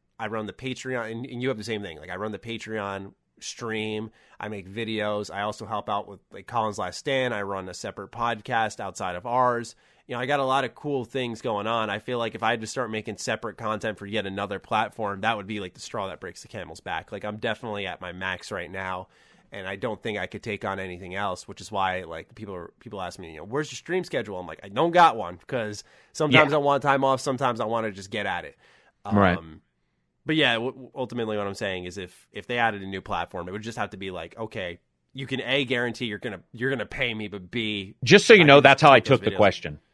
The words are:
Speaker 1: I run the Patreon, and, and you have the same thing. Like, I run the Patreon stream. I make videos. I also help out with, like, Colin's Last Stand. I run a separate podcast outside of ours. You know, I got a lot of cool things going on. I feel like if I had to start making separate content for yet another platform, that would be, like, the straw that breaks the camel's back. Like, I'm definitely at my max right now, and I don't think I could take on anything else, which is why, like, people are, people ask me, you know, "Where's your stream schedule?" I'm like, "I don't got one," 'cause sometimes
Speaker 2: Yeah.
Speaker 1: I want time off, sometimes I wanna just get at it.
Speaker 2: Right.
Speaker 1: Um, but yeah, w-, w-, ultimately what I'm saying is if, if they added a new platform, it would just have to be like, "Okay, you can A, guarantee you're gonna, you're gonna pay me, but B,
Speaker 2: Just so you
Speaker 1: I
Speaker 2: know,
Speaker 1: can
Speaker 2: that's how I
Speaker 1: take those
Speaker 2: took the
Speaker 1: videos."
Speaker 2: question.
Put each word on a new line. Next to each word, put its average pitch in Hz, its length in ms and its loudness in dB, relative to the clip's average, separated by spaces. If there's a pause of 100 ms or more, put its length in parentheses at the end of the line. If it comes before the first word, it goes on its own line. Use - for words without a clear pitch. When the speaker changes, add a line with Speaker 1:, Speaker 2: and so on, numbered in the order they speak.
(200)
Speaker 1:
I 113 80 -6
run 107 200 -4
the 98 60 -10
Patreon, 127 560 -6
and, 113 160 -8
and 123 160 -8
you 127 60 0
have 127 100 -2
the 107 60 -10
same 110 180 -4
thing. 85 160 -10
Like, 78 120 -16
I 90 80 -6
run 107 160 -6
the 95 60 -8
Patreon 101 760 -6 (260)
stream. 107 720 -6 (280)
I - 100 -6
make 101 200 -10
videos. 104 640 -4
I 98 80 -4
also 107 240 -4
help 107 240 -6
out 104 180 -2
with, 98 120 -16 (120)
like, 98 160 -18
Colin's 110 300 -2
Last 92 200 -6
Stand. 131 360 -2
I 104 100 -4
run 95 260 -6
a 90 40 -10
separate 98 380 -10
podcast 117 680 -2
outside 95 360 -6
of 92 100 -10
ours. 120 500 2 (320)
You 123 80 -8
know, 120 60 -4
I 127 40 -4
got 143 160 0
a 135 40 0
lot 131 200 2
of 117 100 -8
cool 139 300 -4
things 120 360 -4
going 104 240 -2
on. 110 240 0
I 101 100 -2
feel 123 180 -6
like 113 180 -4
if 113 80 -6
I 113 80 2
had 117 100 0
to 110 60 -10
start 117 240 -4
making 107 260 -6
separate 110 400 -4
content 107 400 -4
for 104 80 -12
yet 101 200 -2
another 98 340 -4
platform, 107 640 -2
that 110 160 -2
would 98 100 -10
be, 104 140 -6
like, 92 140 -10
the - 40 -20
straw 101 280 -8
that 82 120 -10
breaks 90 220 -14
the - 80 -20
camel's 82 320 -12
back. 85 300 -8
Like, 101 120 -10
I'm 104 140 -6
definitely 107 500 -6
at 87 140 -10
my 90 100 -10
max 92 400 -6
right 90 180 -8
now, 92 380 -8 (460)
and 98 120 -10
I 98 120 -8
don't 107 260 -6
think 107 140 -4
I 92 80 -4
could - 180 -10
take 104 220 -6
on 98 140 -2
anything 92 360 -10
else, 98 320 -4
which 98 140 -16
is 95 100 -16
why, 95 320 0
like, 82 320 -14
people 101 200 -12
are, 85 240 -12
people 104 220 -12
ask 87 160 -8
me, 85 140 -14
you 78 60 -14
know, 76 80 -12
"Where's 143 260 -4
your 123 60 -12
stream 180 260 -4
schedule?" 107 360 -6
I'm 90 80 -10
like, 82 140 -12
"I 101 80 -16
don't 143 220 2
got 165 240 8
one," 90 320 -6
'cause 107 380 -4 (260)
sometimes 147 400 6
Speaker 2:
Yeah. 151 60 4
Speaker 1:
I - 20 6
want 143 240 4
time 139 220 4
off, 135 160 4
sometimes 123 400 0
I 113 40 0
wanna 113 260 0
just 95 200 -12
get 104 140 -4
at 90 200 -4
it. 71 120 -16 (520)
Speaker 2:
Right. 98 280 6
Speaker 1:
Um, 80 240 -14 (640)
but 156 100 -2
yeah, 139 180 4
w-, 117 180 -2
w-, 127 240 -16
ultimately 117 420 -4
what 101 100 -2
I'm 98 60 -6
saying 95 320 -6
is 90 120 -10
if, 90 340 -12
if - 160 -14
they 123 100 -4
added 110 240 2
a 95 60 -10
new 95 140 -6
platform, 87 460 -6
it 90 40 -10
would 107 100 -8
just 110 160 -10
have 104 140 -6
to 101 60 -14
be 95 140 -8
like, 85 260 -10
"Okay, 104 420 -8 (340)
you 135 140 -10
can 131 140 -4
A, 135 240 0
guarantee 120 420 -2
you're 104 120 -6
gonna, 98 220 -8 (100)
you're 123 180 -2
gonna 123 160 -2
pay 123 280 -4
me, 107 160 -6
but 90 220 -10
B, 107 520 -4
Speaker 2:
Just 165 220 8
so 240 80 12
you 208 100 12
Speaker 1:
I - 20 10
Speaker 2:
know, 143 120 12
Speaker 1:
can 139 60 10
Speaker 2:
that's 135 180 10
how 147 100 12
I 131 80 12
Speaker 1:
take 107 100 -4
those 135 100 8
Speaker 2:
took 98 60 -2
the 107 60 4
Speaker 1:
videos." 98 60 -4
Speaker 2:
question. 90 420 4 (140)